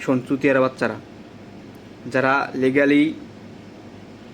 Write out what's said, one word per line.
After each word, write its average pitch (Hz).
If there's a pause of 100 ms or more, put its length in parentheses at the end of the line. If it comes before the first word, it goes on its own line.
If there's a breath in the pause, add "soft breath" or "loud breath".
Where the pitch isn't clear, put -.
শোন 127
চুতিয়ার 135
বাচ্চারা, 120 (1160)
যারা 131
legally, 143 (1200)